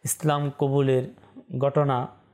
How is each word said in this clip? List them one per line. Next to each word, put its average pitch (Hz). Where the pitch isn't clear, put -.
ইসলাম 147
কবুলের 135
ঘটনা 139